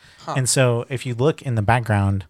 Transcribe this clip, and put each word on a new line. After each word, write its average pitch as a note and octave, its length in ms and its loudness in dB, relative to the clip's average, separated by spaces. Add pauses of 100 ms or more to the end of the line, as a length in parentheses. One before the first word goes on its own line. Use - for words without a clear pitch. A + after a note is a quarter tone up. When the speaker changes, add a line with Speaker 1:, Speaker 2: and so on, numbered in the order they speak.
(200)
Speaker 1:
Huh. D#3 160 -8
Speaker 2:
And B2+ 120 0
so B2 400 2
if C3 180 -6
you B2 80 -6
look C#3 280 0
in C3 120 -4
the A2 80 0
background G2+ 680 2